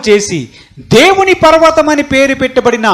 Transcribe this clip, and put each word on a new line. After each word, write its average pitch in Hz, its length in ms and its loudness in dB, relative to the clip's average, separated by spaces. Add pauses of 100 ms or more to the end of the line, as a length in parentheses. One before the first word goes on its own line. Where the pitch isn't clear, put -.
చేసి 202 400 -2 (300)
దేవుని 381 560 2
పర్వతం 320 540 2
అని 294 140 -2
పేరు 269 320 -2
పెట్టబడిన 240 600 -2